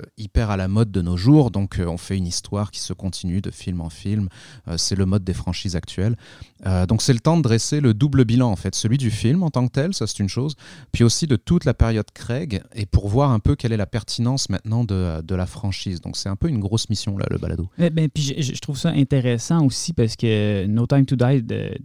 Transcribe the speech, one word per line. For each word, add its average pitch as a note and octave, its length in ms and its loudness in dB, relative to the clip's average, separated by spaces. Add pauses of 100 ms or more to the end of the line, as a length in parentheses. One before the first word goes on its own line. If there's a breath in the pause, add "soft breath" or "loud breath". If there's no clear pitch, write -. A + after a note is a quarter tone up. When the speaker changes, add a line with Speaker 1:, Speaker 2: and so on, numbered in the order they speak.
(180)
Speaker 1:
hyper G#2+ 320 0
à G#2 60 0
la F#2+ 140 0
mode G#2+ 220 2
de F#2+ 100 0
nos F2 160 0
jours. B2 340 6
Donc, G2 260 -2
euh, F2+ 100 0
on E2 100 -4
fait - 180 -6
une F#2 100 -2
histoire G2+ 460 -4
qui - 80 -12
se - 140 -8
continue F#2 480 -4
de F2 100 -6
film F2+ 300 -8
en E2+ 80 -8
film. G2+ 400 -4 (400 loud breath)
Euh, E2 80 -4
c'est - 180 -2
le F#2+ 100 2
mode F#2+ 200 0
des F#2 80 0
franchises F2+ 420 -6
actuelles. G2 400 -4 (500 loud breath)
Euh, F#2 200 2
donc, A2+ 160 2
c'est - 100 2
le A#2 80 4
temps D#3+ 160 4
de E3+ 60 4
dresser A#2+ 400 2
le B2 120 6
double C3+ 300 4
bilan, A#2+ 260 2
en G2+ 60 0
fait. F#2 200 -4
Celui A2+ 220 0
du A#2+ 140 0
film D3+ 320 2
en D#3+ 60 0
tant B2+ 180 0
que A#2 60 -6
tel, E3 200 -2
ça, A2+ 140 -4
c'est - 120 -6
une G2 100 0
chose. C#3 260 -4 (380 loud breath)
Puis - 100 4
aussi A#2 240 2
de C#3 80 2
toute E3+ 300 2
la - 80 2
période A2+ 400 2
Craig, B2 500 -6 (100)
et G#2 120 -6
pour - 240 2
voir C3+ 220 2
un A2+ 80 2
peu C#3 180 2
quelle A2+ 160 -2
est A2 40 0
la G2 100 -2
pertinence A#2+ 640 -4
maintenant A2 360 -2
de, F#2 360 -2
de D#2+ 140 -4
la F2+ 100 0
franchise. F#2 540 -6
Donc, F2 160 -10
c'est - 140 -6
un G2 80 -4
peu - 100 -2
une C3 140 0
grosse G2 260 -2
mission, G2+ 300 -2
là, - 120 -4
le - 80 -2
balado. E2+ 300 -4 (100)
Speaker 2:
Eh E3+ 120 2
ben, D#3+ 180 0
puis D3+ 160 -2
je, C#3 180 -4
je, C3 140 -4
je - 60 -12
trouve C#3+ 160 -6
ça E3 140 0
intéressant C#3 720 2
aussi - 260 -2
parce A2+ 240 0
que G#2 500 0
No A2+ 220 2
Time C#3 180 4
to C3 120 0
Die, B2 260 4
de, G#2 420 -6